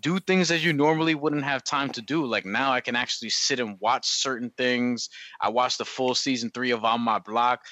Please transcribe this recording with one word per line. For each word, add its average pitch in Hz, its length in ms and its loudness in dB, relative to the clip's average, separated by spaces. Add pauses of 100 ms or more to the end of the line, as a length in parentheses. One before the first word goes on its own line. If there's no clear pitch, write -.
do 170 180 0
things 185 300 2
that 165 140 2
you 165 100 2
normally 160 420 2
wouldn't 147 300 -2
have 139 180 -2
time 139 280 -2
to 120 100 -10
do. 147 240 -2
Like, 107 220 -2
now 127 260 0
I 123 80 2
can 120 160 -4
actually 120 320 -4
sit 127 320 -2
and 107 200 -4
watch 120 280 0
certain 123 480 -4
things. 123 540 0 (320)
I 104 80 4
watched 123 260 2
the 113 80 -4
full 127 300 0
season 120 400 0
three 123 160 0
of 113 160 0
On 117 160 4
My 110 160 2
Block. 120 420 0 (120)